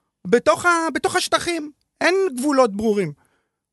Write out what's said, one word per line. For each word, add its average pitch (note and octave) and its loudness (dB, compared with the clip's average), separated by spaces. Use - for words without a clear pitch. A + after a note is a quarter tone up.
בתוך A#3+ 2
ה-, E4+ 2
בתוך F4 -2
השטחים, E4 -2
אין E4+ 2
גבולות B3+ 2
ברורים. G3+ 0